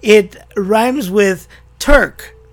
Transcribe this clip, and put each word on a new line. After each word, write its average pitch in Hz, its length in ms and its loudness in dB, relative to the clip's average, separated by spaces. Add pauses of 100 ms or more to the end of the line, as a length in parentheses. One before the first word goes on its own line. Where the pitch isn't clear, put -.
It 214 360 2 (180)
rhymes 220 540 -2
with 190 380 -2 (320)
Turk. - 560 -2 (180)